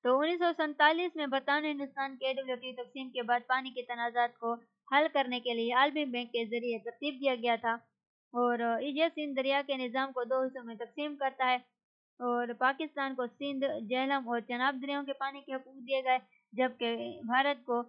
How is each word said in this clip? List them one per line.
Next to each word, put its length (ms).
تو 160
انیس 200
سو 60
سینتالیس 580
میں 120
برطانوی 440
ہندوستان 460
کے 100
اے 60
ڈبلیو 220
ٹی 180
تقسیم 360
کے 120
بعد 260
پانی 220
کے 120
تنازعات 580
کو 140
حل 220
کرنے 260
کے 140
لیے 200
عالمی 320
بینک 260
کے 140
ذریعے 340
ترتیب 420
دیا 140
گیا 200
تھا، 180
اور 500
یہ 240
سندھ 200
دریا 320
کے 100
نظام 340
کو 120
دو 200
حصوں 200
میں 120
تقسیم 400
کرتا 360
ہے، 40
اور 280
پاکستان 560
کو 120
سندھ، 380
جہلم 400
اور 100
چناب 420
دریاؤں 220
کے 100
پانی 280
کے 120
حقوق 220
دیے 280
گئے، 140
جبکہ 760
بھارت 400
کو 240